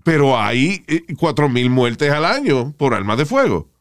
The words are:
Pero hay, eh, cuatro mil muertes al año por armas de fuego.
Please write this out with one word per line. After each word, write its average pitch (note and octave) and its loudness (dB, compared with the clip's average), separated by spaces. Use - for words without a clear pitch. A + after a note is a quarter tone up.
Pero C#3+ 2
hay, B2+ -2
eh, E3 -2
cuatro D3 0
mil B2 0
muertes B2+ 0
al D3+ 0
año E3+ 0
por C3+ 0
armas G#2 -2
de D#3 0
fuego. E3 0